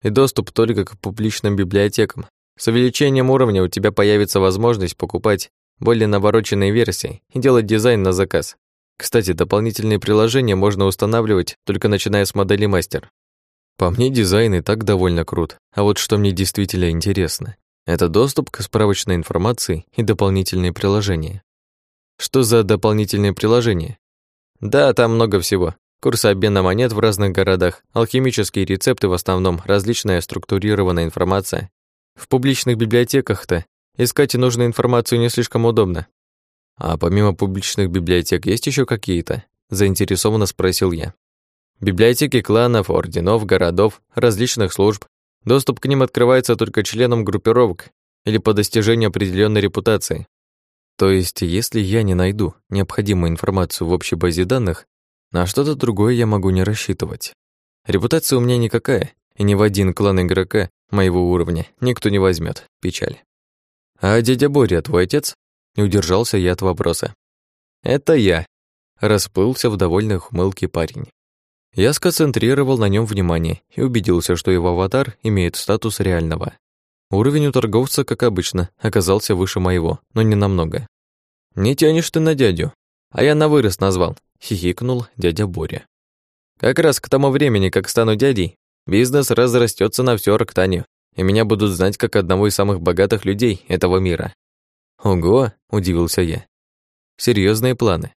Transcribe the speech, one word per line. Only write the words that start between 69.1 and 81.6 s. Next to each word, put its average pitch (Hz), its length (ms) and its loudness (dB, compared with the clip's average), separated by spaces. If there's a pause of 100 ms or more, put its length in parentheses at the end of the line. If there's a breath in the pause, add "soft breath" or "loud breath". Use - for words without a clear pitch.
в 104 80 -2
довольной 95 400 0
ухмылке 92 500 -4
парень. - 380 -6 (680)
Я 117 200 2
сконцентрировал 135 840 0
на 107 120 2
нем 110 160 0
внимание 87 560 -2 (140)
и - 60 -4
убедился, 92 540 0
что 92 160 -2
его 90 180 0
аватар 95 520 -2
имеет 95 340 -2
статус 107 440 -4
реального. 82 540 -2 (580)
Уровень 143 360 2
у 135 40 0
торговца, 120 520 0
как - 200 -4
обычно, 92 460 -2 (100)
оказался 101 560 0
выше 92 240 -2
моего, 90 400 0 (140)
но 113 80 0
не 107 140 2
намного. 98 520 -2 (680)
«Не 107 200 0